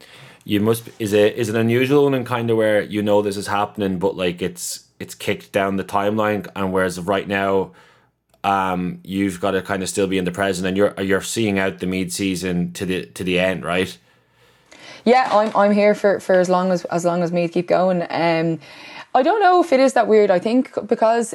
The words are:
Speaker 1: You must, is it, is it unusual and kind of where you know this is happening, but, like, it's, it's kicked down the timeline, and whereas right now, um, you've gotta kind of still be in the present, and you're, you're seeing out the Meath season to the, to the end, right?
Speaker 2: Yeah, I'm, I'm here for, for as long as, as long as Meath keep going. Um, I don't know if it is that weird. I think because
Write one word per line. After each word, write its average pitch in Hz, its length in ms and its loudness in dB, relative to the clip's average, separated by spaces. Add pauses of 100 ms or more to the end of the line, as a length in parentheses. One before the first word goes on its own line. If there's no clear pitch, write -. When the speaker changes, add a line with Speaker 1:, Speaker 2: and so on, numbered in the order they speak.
(460)
Speaker 1:
You 104 140 0
must, 113 280 0 (120)
is 104 140 -2
it, 104 220 4
is 113 140 -2
it 107 60 -4
unusual 131 580 2
and 127 120 -4
kind 117 260 -2
of 110 60 2
where 107 260 2
you 104 180 -4
know 104 220 4
this 101 140 -4
is 98 100 -8
happening, 101 500 -2
but, 95 180 -2
like, 90 240 -4
it's, - 480 -8 (120)
it's - 160 -14
kicked - 360 -8
down 98 260 0
the 92 60 -4
timeline, 104 720 -2
and 98 160 -4
whereas 92 280 -2
right 95 280 -2
now, 98 440 -2 (760)
um, 92 600 -2
you've 95 340 -4
gotta 95 220 -2
kind 98 200 -4
of 92 60 -6
still 98 180 -2
be 95 120 -2
in 92 80 -2
the 87 60 -2
present, 95 360 -2
and 92 80 -2
you're, 101 240 2
you're 95 220 0
seeing 101 380 -2
out 95 200 -2
the 92 60 -6
Meath 92 260 -4
season 90 640 -4
to 98 120 -8
the, 90 200 -4
to - 180 -12
the 90 160 0
end, 90 240 -2
right? 90 340 -4 (1080)
Speaker 2:
Yeah, 247 260 4
I'm, 214 240 2
I'm 202 160 4
here 208 240 4
for, 202 240 2
for 190 180 2
as 180 120 2
long 185 240 2
as, 175 120 -2
as 175 200 -4
long 175 180 0
as 170 80 -2
Meath 175 220 -2
keep 175 160 -2
going. 175 400 2
Um, 165 500 0 (560)
I 262 80 4
don't 370 160 2
know 359 240 6
if 349 80 -8
it 262 80 6
is 269 140 4
that 214 160 2
weird. 208 200 6
I 180 100 2
think 233 340 0 (140)
because 226 480 2